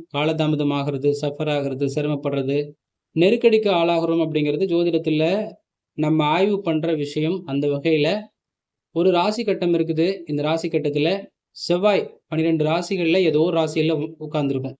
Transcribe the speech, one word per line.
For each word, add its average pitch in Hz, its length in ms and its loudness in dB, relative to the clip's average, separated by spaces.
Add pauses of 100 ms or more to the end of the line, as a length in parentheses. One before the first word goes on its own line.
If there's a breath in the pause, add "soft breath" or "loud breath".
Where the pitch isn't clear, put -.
(140)
காலதாமதமாகிறது, 143 960 0
சஃபர் 147 420 -4
ஆகிறது, 135 360 -2
சிரமப்படுறது, 143 680 -2 (580)
நெருக்கடிக்கு 214 560 4
ஆளாகிறோம் 170 540 2
அப்படிங்கிறது 151 400 0
ஜோதிடத்துல 165 580 0 (760)
நம்ம 156 280 2
ஆய்வு 190 360 2
பண்ற 160 340 -2
விஷயம். 151 500 -2
அந்த 143 220 -2
வகையில 147 400 2 (880)
ஒரு 175 160 2
ராசி 208 320 0
கட்டம் 175 300 0
இருக்குது. 160 360 0 (160)
இந்த 147 160 -4
ராசி 160 260 -2
கட்டத்துல 147 420 0 (480)
செவ்வாய் 180 440 2 (260)
பன்னிரெண்டு 160 380 0
ராசிகள்ல 175 580 0
ஏதோ 151 160 2
ஒரு 170 180 2
ராசியில 160 360 0
உ-, 156 240 -4
உட்கார்ந்திருக்கும். 135 640 -4